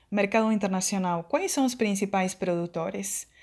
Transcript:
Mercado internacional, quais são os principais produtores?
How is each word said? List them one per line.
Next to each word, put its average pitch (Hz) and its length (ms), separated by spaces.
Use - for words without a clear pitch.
Mercado 208 400
internacional, 185 720
quais 359 280
são 269 140
os 247 100
principais 196 580
produtores? 175 920